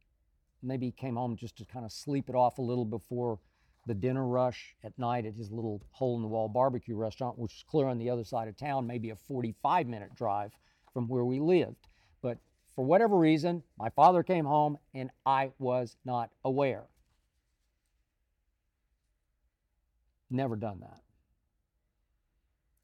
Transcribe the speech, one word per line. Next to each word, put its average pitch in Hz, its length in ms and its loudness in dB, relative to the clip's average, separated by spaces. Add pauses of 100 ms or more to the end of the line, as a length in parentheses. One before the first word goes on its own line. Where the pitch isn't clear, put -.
(640)
Maybe 127 240 -4
he 117 60 -6
came 127 240 -8
home 120 200 -4
just - 220 -14
to 113 80 -16
kind 123 180 -12
of 107 80 -12
sleep 139 380 -4
it 120 40 -6
off 123 220 4
a 135 60 -4
little 123 240 0
before 117 520 -4 (480)
the 120 60 -4
dinner 127 340 0
rush 127 560 -2
at 110 160 -14
night 120 280 -2
at 110 80 -8
his 104 180 -12
little 110 380 -6
hole-in-the-wall 113 580 -2
barbecue 123 480 0
restaurant, 113 420 -6
which 117 140 -8
is - 160 -20
clear 147 180 2
on 123 120 -2
the 117 100 -4
other 120 160 -2
side 113 240 -6
of 104 80 -14
town, 135 300 -4
maybe 113 240 -6
a 107 60 -12
forty-five 139 720 -2
minute 104 300 -10
drive 104 400 -4 (380)
from 120 120 -2
where 123 200 0
we 127 120 0
lived. 160 480 2 (360)
But 120 160 -4 (360)
for 131 100 -2
whatever 202 320 6
reason, 160 460 4 (160)
my 113 120 -4
father 170 320 8
came 170 240 0
home 147 320 2 (160)
and 131 160 -8 (160)
I 135 320 2
was 123 480 -2
not 120 240 -4 (120)
aware. 131 440 0 (3500)
Never 127 260 -2
done 101 240 -8
that. - 220 -20 (1800)